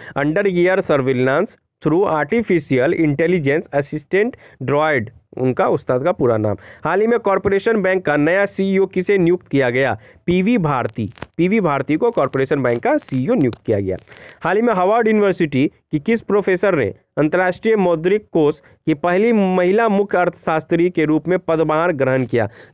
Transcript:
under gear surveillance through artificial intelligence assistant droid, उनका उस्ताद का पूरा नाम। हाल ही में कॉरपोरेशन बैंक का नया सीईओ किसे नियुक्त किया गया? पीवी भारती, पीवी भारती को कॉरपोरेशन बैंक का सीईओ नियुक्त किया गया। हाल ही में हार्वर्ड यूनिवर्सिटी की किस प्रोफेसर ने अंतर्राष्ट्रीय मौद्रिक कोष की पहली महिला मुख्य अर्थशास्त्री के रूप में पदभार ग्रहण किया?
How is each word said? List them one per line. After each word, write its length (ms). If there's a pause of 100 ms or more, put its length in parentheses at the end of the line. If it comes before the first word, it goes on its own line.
(180)
under 280
gear 340
surveillance 800 (280)
through 360
artificial 760
intelligence 760
assistant 600 (280)
droid, 420 (320)
उनका 300
उस्ताद 360
का 80
पूरा 260
नाम। 200 (260)
हाल 180
ही 60
में 120
कॉरपोरेशन 640
बैंक 240
का 120
नया 280
सीईओ 400
किसे 320
नियुक्त 300
किया 220
गया? 300 (260)
पीवी 320
भारती, 560 (240)
पीवी 220
भारती 360
को 160
कॉरपोरेशन 520
बैंक 200
का 140
सीईओ 360
नियुक्त 320
किया 140
गया। 180 (440)
हाल 140
ही 60
में 120
हार्वर्ड 340
यूनिवर्सिटी 640 (200)
की 80
किस 220
प्रोफेसर 540
ने 180 (240)
अंतर्राष्ट्रीय 580
मौद्रिक 560
कोष 280
की 340
पहली 400
महिला 560
मुख्य 280
अर्थशास्त्री 720
के 160
रूप 220
में 120
पदभार 520
ग्रहण 340
किया? 240 (240)